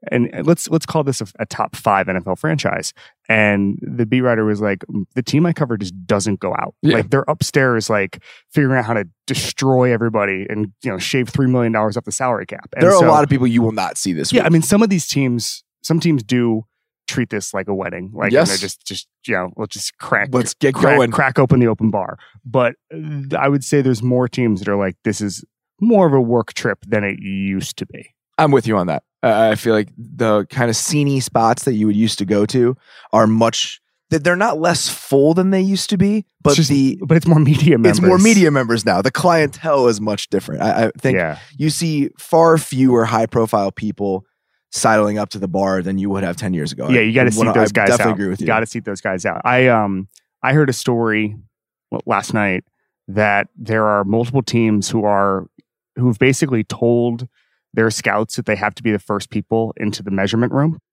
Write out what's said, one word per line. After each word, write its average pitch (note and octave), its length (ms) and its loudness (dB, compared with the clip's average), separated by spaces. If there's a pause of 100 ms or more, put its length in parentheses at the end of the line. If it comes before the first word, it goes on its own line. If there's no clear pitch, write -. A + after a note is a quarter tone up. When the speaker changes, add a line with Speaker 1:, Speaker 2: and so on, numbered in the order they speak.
(100)
Speaker 1:
and A#2 200 0 (160)
let's, E3 240 0
let's D#3+ 160 -2
call D#3 180 -2
this C3+ 160 -4
a, A2 60 -8 (120)
a A2 60 -4
top - 320 -8
five G2 320 0
N F#2 80 -2
F F2 100 -6
L F#2 100 -4
franchise. B2+ 580 -4 (340)
And G#2 540 2
the A#2+ 240 -4
beat B2+ 160 0
writer A#2 240 0
was G#2 160 -2
like, G2+ 200 -2 (320)
"The B2+ 80 -4
team D3+ 220 0
I E3+ 80 0
cover B2 240 -2
just F#2 300 -10
doesn't G2+ 340 -2
go F#2 140 -6
out. - 260 -8
Speaker 2:
Yeah. D3+ 160 2
Speaker 1:
Like, G#2+ 140 -2
they're C#3 180 0
upstairs, C3 640 0
like, G2+ 320 -2 (280)
figuring C3+ 280 2
out A2+ 80 -2
how A#2 80 -2
to G#2 120 -2 (200)
destroy C3 680 0
everybody G#2 560 -2
and, G#2+ 240 -6 (100)
you C3 80 -4
know, G2 60 -6
shave A#2+ 320 -2
three C3+ 200 0
million A#2+ 240 2
dollars G#2+ 260 0
off A2+ 60 -10
the G#2+ 80 -10
salary A#2 340 -4
cap." - 260 -16
And - 100 0
Speaker 2:
There F3 100 8
are G3 60 6
Speaker 1:
so E3 80 6
Speaker 2:
a - 40 6
lot D3+ 140 6
of D3 40 -4
people B2+ 180 2
you A#2 140 2
will A2+ 120 0
not F#2+ 260 -4
see F#2+ 160 -4
this D2 180 -4
Speaker 1:
Yeah, - 80 4
Speaker 2:
week. - 60 0
Speaker 1:
I - 20 2
mean, E3 140 4
some G3+ 200 2
of A#3 60 2
these F#3 180 -2
teams, B2 580 -4 (180)
some E3 180 0
teams D#3 220 0
do A2+ 420 0 (420)
treat A#2+ 220 -4
this G#2 240 -8
like F#2+ 160 -4
a G2+ 60 -2
wedding. F#2 400 -8
Like, G#2 180 -2
Speaker 2:
Yes. D#3 160 4
Speaker 1:
and - 20 -
they're F#2+ 180 -4
just, - 180 -14
just, - 220 -12 (180)
you A#2 80 -4
know, F2+ 220 -4
let's - 180 -10
just - 240 -12
crack, G#2 320 -2
Speaker 2:
Let's B2 240 -2
get C3+ 200 0
Speaker 1:
crack, C3 220 2
Speaker 2:
going. B2 140 2
Speaker 1:
crack C3 300 0
open C3 180 4
the B2 80 4
open A2 240 0
bar. G2 280 -6 (260)
But, B2 320 0 (180)
uh, D3+ 420 -8
I C#3 120 0
would C#3+ 160 0
say D3 180 0
there's B2+ 200 0
more B2 260 0
teams A2+ 320 -2
that G2+ 80 -6
are G2+ 80 0
like, F#2+ 280 -2
"This G#2 160 -2
is G2+ 240 -6 (340)
more G#3 280 4
of C#3+ 80 2
a C3+ 60 6
work A#2 340 0
trip - 320 -4
than G#2 180 0
it G2 160 -4
used G2 580 -6
to - 80 -8
be." - 280 -20 (240)
Speaker 2:
I'm D#3 120 2
with C3+ 160 4
you A2 100 0
on F2+ 100 0
that. D#2 160 -4 (200)
Uh, A2 300 4
I - 40 2
feel A2+ 180 0
like G#2 240 0
the A2+ 480 0
kind A#2+ 240 -2
of A2+ 60 -2
sceney C#3+ 460 -2
spots A2+ 420 0
that C3 100 0
you G#2+ 140 2
would G#2 80 2
used G#2+ 240 0
to G#2 40 -2
go G#2 220 0
to B2 280 2 (380)
are A2 140 6
much, A2+ 520 0 (300)
that D#3 160 -2
they're F3 120 4
not F#3 220 0
less E3 300 0
full C#3+ 460 2
than F#3 160 2
they F#3+ 100 2
used F#3+ 300 -2
to G3+ 80 -2
be, G3+ 260 2 (160)
but D3 100 2
Speaker 1:
It's C#3+ 60 4
just, D3 140 2
Speaker 2:
the C3+ 340 2
Speaker 1:
but D#3+ 140 4
it's D#3+ 80 -2
more E3 140 6
media C#3+ 360 4
members. A2+ 220 4
Speaker 2:
it's F3+ 80 4
more F#3 100 6
media G3 340 6
members A#2 360 0
now. G2+ 160 2
The B2 80 2
clientele D3+ 800 2
is G#2+ 120 0
much G#2 300 -6
different. - 320 -4
I, A2 240 0
I G#2+ 100 0
think B2+ 220 0
Speaker 1:
Yeah. D#2+ 200 -4 (200)
Speaker 2:
you D3 100 0
see D3+ 400 -2 (100)
far E3 380 4
fewer B2+ 480 2
high A2+ 220 0
profile A2 440 0
people G2 540 -4 (480)
sidling G#2+ 460 2
up G2+ 120 -4
to - 80 -12
the F#2+ 100 -6
bar F#2+ 340 -2
than F#2+ 160 -4
you G2 100 -4
would G2 160 -4
have F2 140 -6
ten F#2+ 160 -4
years D2+ 180 -4
ago. B1 160 -8
Speaker 1:
Yeah, B2 140 4
you A2 100 0
gotta B2 140 2
Speaker 2:
I, A#2+ 40 2
Speaker 1:
seat A2+ 160 0
Speaker 2:
I A2 60 0
Speaker 1:
those G#2+ 200 2
guys G#2 180 2
Speaker 2:
definitely G#2 220 2
Speaker 1:
out. - 20 -2
Speaker 2:
agree F#2+ 140 -6
with F#2+ 120 -6
you. G#2 60 -4
Speaker 1:
Gotta A2 180 0
seat A2 220 -10
those G2+ 160 -10
guys F#2 240 -4
out. F2+ 180 -6
I, B2+ 240 2
um, G2+ 400 0 (340)
I C3 120 0
heard D3 160 4
a - 20 0
story, A2 640 -2 (540)
well, A2+ 160 -8
last G2+ 260 -2
night G2+ 320 -2 (420)
that G2+ 480 0
there A2 300 -2
are G#2 200 2
multiple A#2+ 380 0
teams A2 460 0
who A2 160 -2
are, G2 420 0 (500)
who've B2 220 0
basically C3 460 2
told A#2+ 640 -2 (440)
their A2+ 160 2
scouts G#2+ 460 -2
that - 120 -8
they G#2+ 100 0
have G#2 180 -4
to - 80 -20
be A2+ 80 0
the G#2 80 0
first G2+ 320 -6
people A2+ 460 -4
into G#2 260 -6
the G2 80 -8
measurement G2+ 420 0
room. D3 280 0 (120)